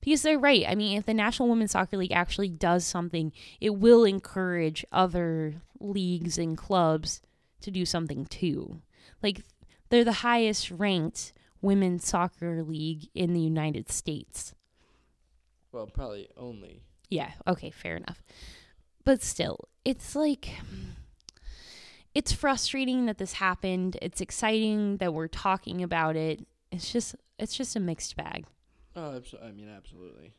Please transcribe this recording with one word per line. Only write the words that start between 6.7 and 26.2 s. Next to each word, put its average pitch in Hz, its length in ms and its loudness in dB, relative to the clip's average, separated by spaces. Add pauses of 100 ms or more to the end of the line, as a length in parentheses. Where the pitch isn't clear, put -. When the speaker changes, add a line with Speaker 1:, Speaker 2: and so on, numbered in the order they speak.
Speaker 1:
to - 80 -10
do 185 160 -2
something 160 400 -2
too. 160 560 -4 (400)
Like, 202 180 0 (480)
they're 240 160 8
the 226 80 2
highest 226 580 2
ranked 180 600 -2 (300)
women's 190 440 4
soccer 170 560 0
league 156 520 -6
in 175 180 0
the 170 80 2
United 160 500 0
States. - 640 -8 (1160)
Speaker 2:
Well, 113 140 -10
probably 104 500 -8
only. 104 460 -16 (260)
Speaker 1:
Yeah, 156 220 -2 (160)
okay, 180 240 -2
fair - 260 -8
enough. - 260 -12 (840)
But 269 180 6
still, - 360 -4 (280)
it's - 280 -4
like, 294 360 0 (1600)
it's - 180 0
frustrating 262 760 0
that 214 100 0
this 190 180 -6
happened. 185 680 0
It's - 180 -6
exciting 214 760 0
that 175 160 0
we're 160 140 -4
talking 190 540 -2
about 165 320 0
it. 160 320 -2 (240)